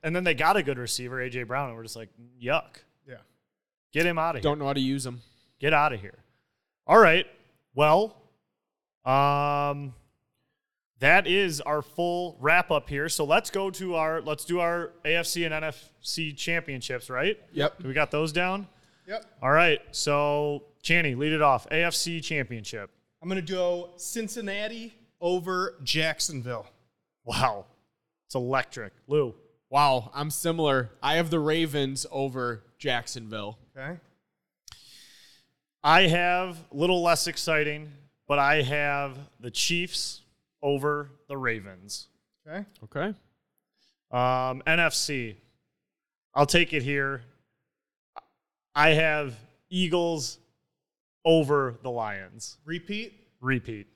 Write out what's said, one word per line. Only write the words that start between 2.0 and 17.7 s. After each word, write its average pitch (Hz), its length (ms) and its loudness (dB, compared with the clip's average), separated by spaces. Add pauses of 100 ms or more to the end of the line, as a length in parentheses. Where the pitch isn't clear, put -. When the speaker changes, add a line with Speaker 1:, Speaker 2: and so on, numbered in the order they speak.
Speaker 1:
"Yuck." 143 400 -2 (260)
Speaker 2:
Yeah. 127 80 -20 (760)
Speaker 1:
Get 160 120 2
him 170 140 0
outta 160 200 0
here. - 40 -8
Speaker 3:
Don't 147 160 2
know 143 80 -4
how 139 80 0
to 139 60 0
use 131 260 -2
him. 123 160 -12 (360)
Speaker 1:
Get 147 140 2
outta 147 240 4
here. 95 220 -16 (680)
All 190 120 8
right. 180 280 8 (480)
Well, 160 420 4 (920)
um, 143 880 0 (1040)
that 170 280 6
is 175 360 0
our 151 200 -2
full 175 580 -4
wrap 165 300 2
up 147 180 0
here. 147 200 -4
So - 160 -2
let's 165 260 2
go 196 200 -2
to 185 240 -8
our, 160 260 -2
let's 151 240 -6
do 175 160 -2
our 170 300 -2 (140)
A 156 120 2
F 170 100 -2
C 170 180 -2
and 156 100 -4
N 156 100 -4
F - 260 -10 (120)
C 156 300 -6
championships, 135 760 -6
right? 156 300 -2 (140)
Speaker 3:
Yep. - 320 -2